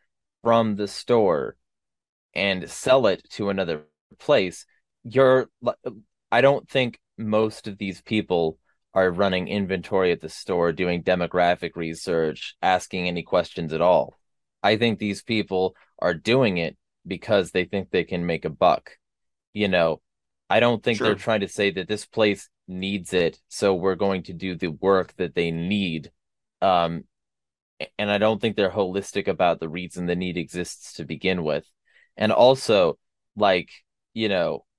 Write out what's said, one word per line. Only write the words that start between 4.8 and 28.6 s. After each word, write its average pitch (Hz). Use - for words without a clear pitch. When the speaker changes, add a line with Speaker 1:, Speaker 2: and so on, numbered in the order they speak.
Speaker 1:
you're, 131
li-, 120
I 120
don't 139
think 123
most 107
of 98
these 95
people 90
are 92
running 92
inventory 95
at 82
the 80
store, 85
doing 87
demographic 87
research, 82
asking 92
any 87
questions 85
at 80
all. 85
I 107
think 110
these 101
people 95
are 87
doing 107
it 82
because 92
they 92
think 95
they 87
can 87
make 82
a 80
buck. -
You 104
know, 82
I 107
don't 120
think 117
they're 110
Speaker 2:
Sure. 92
Speaker 1:
trying 110
to 98
say 101
that 90
this 104
place 104
needs 92
it, 85
so 98
we're 92
going 95
to 92
do 90
the 85
work 92
that 87
they 85
need. 85
Um, 85
a-, -
and 104
I 104
don't 107
think 110
they're 98